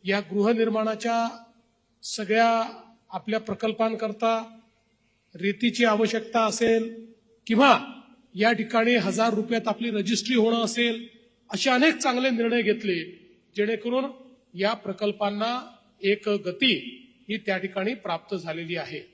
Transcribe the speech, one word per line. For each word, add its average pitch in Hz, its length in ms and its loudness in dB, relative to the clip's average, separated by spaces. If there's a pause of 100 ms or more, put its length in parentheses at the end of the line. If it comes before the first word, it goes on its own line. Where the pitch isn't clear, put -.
या 196 160 0
गृहनिर्माणाच्या 220 1080 0 (720)
सगळ्या 226 800 0 (300)
आपल्या 214 300 -4
प्रकल्पांकरता 226 1160 -2 (760)
रेतीची 208 500 0
आवश्यकता 220 600 2
असेल 226 640 0 (400)
किंवा 240 340 6 (540)
या 214 180 4
ठिकाणी 226 440 2
हजार 208 380 2
रुपयात 226 340 0
आपली 233 220 -2
रजिस्ट्री 208 460 0
होणं 233 260 4
असेल, 233 460 -2 (420)
असे - 200 0
अनेक 262 260 6
चांगले 254 340 0
निर्णय 233 320 2
घेतले, 196 420 0 (520)
जेणेकरून 226 480 0 (500)
या 190 180 0
प्रकल्पांना 208 1040 -4 (260)
एक 208 260 0
गती 208 760 -2 (240)
ही 214 80 -4
त्या 190 220 -4
ठिकाणी 190 360 -4
प्राप्त 180 420 -6
झालेली 170 400 -8
आहे. 156 380 -10